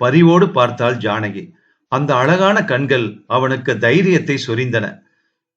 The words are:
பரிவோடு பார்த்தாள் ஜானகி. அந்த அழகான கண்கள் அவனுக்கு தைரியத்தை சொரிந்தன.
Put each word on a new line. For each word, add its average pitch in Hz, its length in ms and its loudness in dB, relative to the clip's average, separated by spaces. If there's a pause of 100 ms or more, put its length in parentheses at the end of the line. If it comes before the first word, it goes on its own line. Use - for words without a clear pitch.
பரிவோடு 170 480 4
பார்த்தாள் 120 460 0
ஜானகி. 104 540 -6 (360)
அந்த 139 280 -2
அழகான 185 500 2
கண்கள் 127 640 -2
அவனுக்கு 127 500 -2
தைரியத்தை 139 680 2
சொரிந்தன. 117 520 -4 (580)